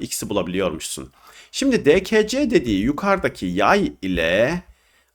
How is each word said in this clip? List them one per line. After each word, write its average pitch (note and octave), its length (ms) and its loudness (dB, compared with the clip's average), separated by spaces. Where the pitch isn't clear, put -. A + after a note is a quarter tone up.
X'i C#3+ 280 -8
bulabiliyormuşsun. F2 840 -4
Şimdi B3+ 320 0
D D#3+ 180 6
K G#3+ 240 2
C B3+ 240 0
dediği A#2 320 2
yukarıdaki D3 640 -2
yay G#2+ 460 2
ile F#2+ 600 0